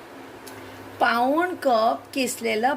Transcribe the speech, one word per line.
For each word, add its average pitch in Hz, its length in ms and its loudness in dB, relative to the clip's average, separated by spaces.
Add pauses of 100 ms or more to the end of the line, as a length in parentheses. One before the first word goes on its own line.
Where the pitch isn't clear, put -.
(1000)
पाऊण 269 560 4
कप 233 460 2 (120)
किसलेलं 233 640 0